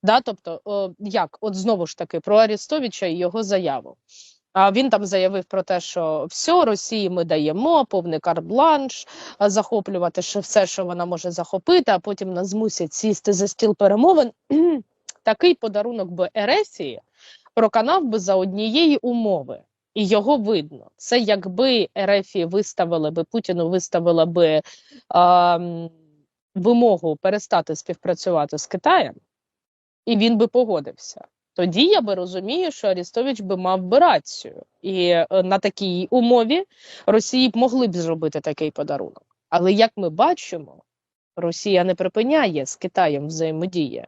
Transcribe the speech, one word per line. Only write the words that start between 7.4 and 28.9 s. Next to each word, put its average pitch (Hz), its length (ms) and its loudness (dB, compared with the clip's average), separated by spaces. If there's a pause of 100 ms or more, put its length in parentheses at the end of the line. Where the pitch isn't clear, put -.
повний 170 340 -4
карт-бланш, 247 880 0 (300)
а, 208 120 2
захоплювати 190 720 -2
ще - 180 -6
все, 196 260 2
що 185 200 -6
вона 175 200 -6
може 180 260 -6
захопити, 202 600 0
а 185 80 2
потім 190 340 -8
нас 185 140 -4
змусять 202 460 -4
сісти 214 400 -2
за 190 140 0
стіл - 280 0
перемовин. 240 560 4 (180)
<clears throat> 302 340 2 (400)
Такий 330 300 4
подарунок 208 560 -4
би 175 240 -4
Ерефії 214 680 -4 (520)
проканав 233 500 2
би 220 160 -2
за 190 160 -2
однієї 220 640 0
умови. 202 640 -4 (320)
І 208 140 -2
його 214 300 2
видно. 175 500 -4 (100)
Це - 220 0
якби 202 760 0
Ерефії 196 500 0
виставили 170 680 -2
би, 165 120 -4
Путіну 175 460 -4
виставила 170 560 2
би, 165 360 2 (460)
ам, 175 840 2 (680)
вимогу 196 600 2
перестати 190 600 -2
співпрацювати 170 840 -4
з - 100 -10
Китаєм, 269 480 0 (880)